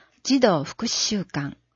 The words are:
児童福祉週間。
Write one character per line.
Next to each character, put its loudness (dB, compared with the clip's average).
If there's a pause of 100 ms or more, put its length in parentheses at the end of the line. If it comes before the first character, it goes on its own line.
(220)
児 2
童 4
福 -10
祉 -4
週 -2
間。 -6 (180)